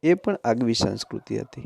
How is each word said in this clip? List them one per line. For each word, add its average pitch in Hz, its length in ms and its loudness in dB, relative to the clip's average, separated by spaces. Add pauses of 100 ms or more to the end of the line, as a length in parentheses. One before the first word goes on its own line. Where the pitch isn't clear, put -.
એ 165 120 6
પણ 196 300 -2
આગવી 117 300 2
સંસ્કૃતિ 107 640 -4
હતી. - 280 -12